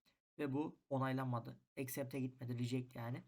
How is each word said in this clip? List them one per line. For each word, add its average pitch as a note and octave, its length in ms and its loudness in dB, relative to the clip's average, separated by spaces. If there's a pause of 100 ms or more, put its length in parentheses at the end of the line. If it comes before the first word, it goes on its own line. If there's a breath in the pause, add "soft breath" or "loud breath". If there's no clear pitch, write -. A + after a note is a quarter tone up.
(400 soft breath)
Ve C#3+ 140 2
bu D3+ 260 0 (100)
onaylanmadı. B2+ 720 2 (180)
Accept'e C3+ 420 -2
gitmedi. B2+ 400 -2
Reject B2+ 360 0
yani. B2 320 -4